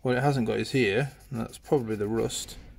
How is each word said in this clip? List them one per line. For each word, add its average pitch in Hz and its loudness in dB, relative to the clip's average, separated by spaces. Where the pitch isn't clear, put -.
What 123 2
it 135 0
hasn't 135 2
got 107 0
is 110 -4
here, 127 2
and 117 -4
that's - -6
probably 113 0
the 104 -2
rust 113 -2